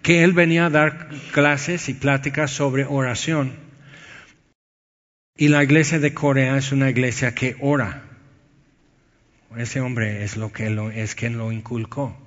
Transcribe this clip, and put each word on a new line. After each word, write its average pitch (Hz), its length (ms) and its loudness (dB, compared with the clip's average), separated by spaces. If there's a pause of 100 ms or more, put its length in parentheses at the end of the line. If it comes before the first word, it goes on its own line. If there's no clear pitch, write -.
que 170 220 4
él 185 80 6
venía 170 360 4
a - 20 0
dar 151 400 2 (240)
clases 147 560 0
y 127 40 -6
pláticas 143 580 -2
sobre 139 340 0
oración. 131 680 -2 (1800)
Y 147 140 4
la 147 120 6
iglesia 156 380 4
de 143 140 0
Corea 135 440 2
es 135 140 -2
una 135 180 2
iglesia 123 460 -2
que - 240 -4
ora. 139 440 -2 (1500)
Ese 120 240 -4
hombre 107 420 -2
es 101 140 -6
lo 110 160 -6
que 110 160 -4
lo, 107 200 -2
es 107 260 -6
quien 117 220 -4
lo 113 140 -6
inculcó. 113 760 -8